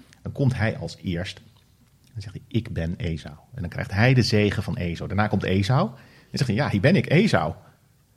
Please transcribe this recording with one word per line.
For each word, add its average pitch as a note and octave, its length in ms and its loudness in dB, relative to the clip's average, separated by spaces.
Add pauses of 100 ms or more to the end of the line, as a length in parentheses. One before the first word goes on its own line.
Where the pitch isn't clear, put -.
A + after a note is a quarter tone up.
(220)
Dan - 100 -10
komt - 240 0
hij A2 220 0
als E2 240 -10
eerst. F2 380 -6 (720)
Dan G#2+ 100 -12
zegt - 120 -16
hij, - 140 -14
"Ik - 240 -4
ben E2+ 240 -4
Esau." E2 380 -6 (200)
En - 60 -12
dan F2 100 -6
krijgt - 220 -8
hij A2+ 220 4
de B2 80 6
zegen G#2 400 2
van E2+ 140 -4
Esau. E2+ 320 -6
Daarna G#2 180 0
komt G#2 160 0
Esau. B2 460 2 (420)
En - 80 -6
zegt - 80 0
hij, G2 80 -2
"Ja, A2+ 160 0
hier G2+ 100 0
ben D#3 160 6
ik, - 140 0
Esau." A#2+ 420 4 (640)